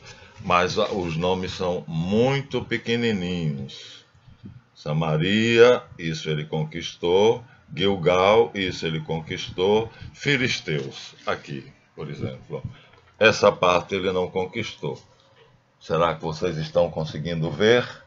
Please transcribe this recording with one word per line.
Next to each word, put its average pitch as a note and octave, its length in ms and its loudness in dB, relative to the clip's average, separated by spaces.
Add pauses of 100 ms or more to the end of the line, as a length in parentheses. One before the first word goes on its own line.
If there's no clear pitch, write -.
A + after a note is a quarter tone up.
(440)
mas F2+ 360 2
a, F2 140 0
os F2 240 -4
nomes F#2 340 -2
são F2+ 360 -4
muito A#2 760 0
pequenininhos. F2+ 1400 -4 (800)
Samaria, G2 1000 4 (120)
isso D#2+ 320 -6
ele D#2 160 -2
conquistou. F2 1000 0 (300)
Gilgal, G2 840 4
isso F#2 320 -4
ele D#2+ 120 -4
conquistou. F2+ 920 -2 (200)
Filisteus, G2 1040 -4 (100)
aqui, D2 480 -8 (240)
por D#2 140 -10
exemplo. C2+ 540 -10 (560)
Essa G#2 320 6
parte F2+ 420 2
ele F#2+ 180 -2
não F2+ 160 -2
conquistou. F#2 720 -6 (800)
Será E2+ 360 0
que D#2+ 80 -12
vocês E2 340 -4
estão E2+ 320 0
conseguindo D#2+ 600 -6
ver? A2 360 4 (200)